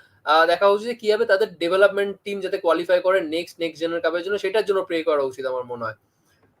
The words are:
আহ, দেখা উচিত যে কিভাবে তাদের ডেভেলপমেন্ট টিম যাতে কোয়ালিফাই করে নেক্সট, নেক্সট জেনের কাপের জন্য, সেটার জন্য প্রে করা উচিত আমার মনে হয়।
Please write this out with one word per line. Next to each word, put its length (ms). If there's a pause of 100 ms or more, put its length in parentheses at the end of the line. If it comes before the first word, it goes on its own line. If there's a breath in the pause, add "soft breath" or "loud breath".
(240 loud breath)
আহ, 220
দেখা 220
উচিত 200
যে 60
কিভাবে 320
তাদের 300
ডেভেলপমেন্ট 680
টিম 160
যাতে 180
কোয়ালিফাই 440
করে 200
নেক্সট, 380
নেক্সট 200
জেনের 220
কাপের 220
জন্য, 160
সেটার 260
জন্য 160
প্রে 220
করা 180
উচিত 240
আমার 180
মনে 200
হয়। 100 (680)